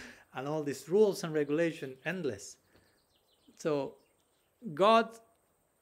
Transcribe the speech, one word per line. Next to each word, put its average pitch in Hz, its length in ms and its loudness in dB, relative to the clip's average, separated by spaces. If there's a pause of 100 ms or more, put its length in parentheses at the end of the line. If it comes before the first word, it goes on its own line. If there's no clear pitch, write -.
(360)
And 131 120 -8
all 156 160 -4
these 143 260 -8
rules 202 340 4
and 165 80 -6
regulation, 151 640 0 (100)
endless. 156 520 -6 (1040)
So 143 360 -2 (800)
God, 220 360 6 (720)